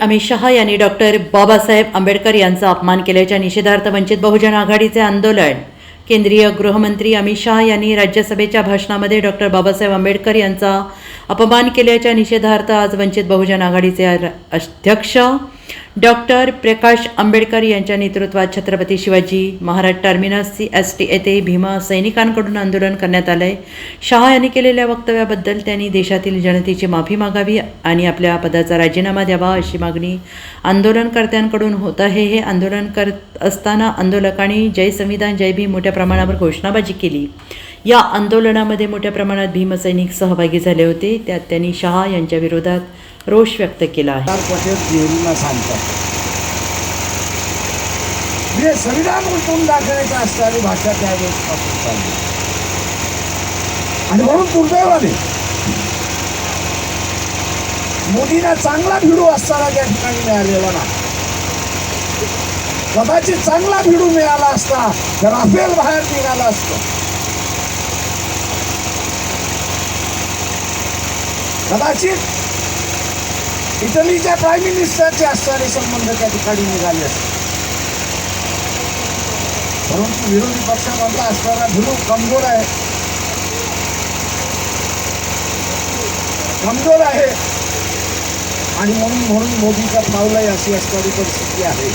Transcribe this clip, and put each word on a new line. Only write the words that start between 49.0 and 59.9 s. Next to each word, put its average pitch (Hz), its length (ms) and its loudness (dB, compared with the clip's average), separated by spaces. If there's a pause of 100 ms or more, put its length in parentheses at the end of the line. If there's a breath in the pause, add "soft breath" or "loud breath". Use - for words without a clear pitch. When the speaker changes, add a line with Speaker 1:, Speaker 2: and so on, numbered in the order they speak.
Speaker 2:
उलटून 330 400 -2
दाखवायचं" 277 500 0
असणारी 226 440 -2
भाषा 196 320 -2
त्यावेळेस 185 560 -4 (380)
चालली. 95 260 -4 (2000)
आणि 208 120 2
म्हणून 311 220 2
दुर्दैवाने 339 720 2 (3000)
मोदींना 320 440 2
चांगला 330 440 0
भिडू 330 260 4
असताना 294 440 2
त्या 277 140 0
ठिकाणी 240 360 -2